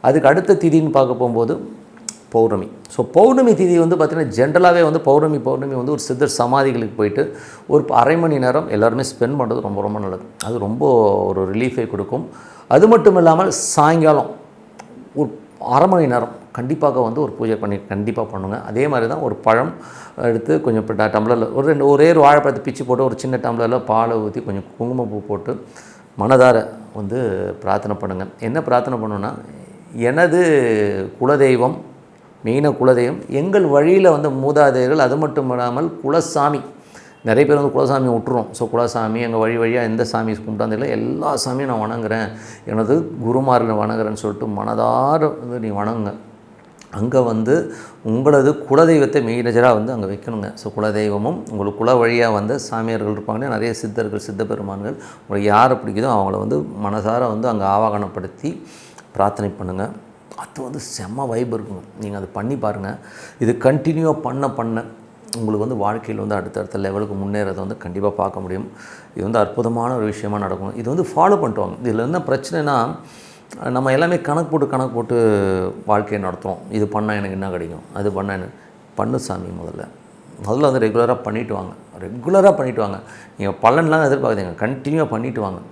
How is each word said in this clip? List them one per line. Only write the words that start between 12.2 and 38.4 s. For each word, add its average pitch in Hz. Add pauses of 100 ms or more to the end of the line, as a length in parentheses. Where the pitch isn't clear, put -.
அது 160
மட்டும் 214
இல்லாமல் 170
சாயங்காலம் 156 (840)
ஒரு 143 (220)
அரை 139
மணி 175
நேரம் 120 (100)
கண்டிப்பாக 135
வந்து 117
ஒரு 147
பூஜை 113
பண்ணி 101 (100)
கண்டிப்பா 104
பண்ணுங்க. 98
அதே 127
மாதிரி 120
தான் 156
ஒரு 113
பழம் 120 (440)
எடுத்து 120
கொஞ்சம் 113
ப-, 110
டம்ளர்ல 107
ஒரு 139
ரெண்டு, 143
ஒரே 143
ஒரு 165
வாழைப்பழத்தை 143
பிச்சு 131
போட்டு 127
ஒரு 120
சின்ன 131
டம்ளர்ல 117
பாலை 113
ஊத்தி 107
கொஞ்சம் 98 (140)
குங்குமப்பூ 117
போட்டு 104 (540)
மனதார 123 (280)
வந்து 98
பிரார்த்தனை 104
பண்ணுங்க. 95 (140)
என்ன 123
பிரார்த்தனை 123
பண்ணணும்னா, 107 (640)
"எனது 123 (100)
குலதெய்வம், 135 (680)
மெயினா 135
குலதெய்வம், 127
எங்கள் 185
வழியில 170
வந்த 147
மூதாதையர்கள், 135
அது 131
மட்டும் 143
இல்லாமல் 123
குலசாமி", 147 (640)
நிறைய 135
பேர் 143
வந்து 135
குலசாமியை 131
விட்டுருவோம். 117